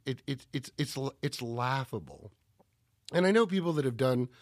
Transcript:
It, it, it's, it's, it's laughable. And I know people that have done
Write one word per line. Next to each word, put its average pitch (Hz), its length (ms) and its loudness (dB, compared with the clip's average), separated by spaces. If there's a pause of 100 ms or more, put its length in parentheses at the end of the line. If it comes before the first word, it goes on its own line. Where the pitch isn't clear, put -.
It, 127 200 -4
it, 135 260 -6
it's, 135 260 -6
it's, 147 200 -4 (240)
it's 147 200 -4
laughable. 120 880 -4 (840)
And 180 140 4
I 196 40 6
know 226 140 6
people 175 280 0
that 147 120 0
have 120 120 -2
done 127 320 2 (120)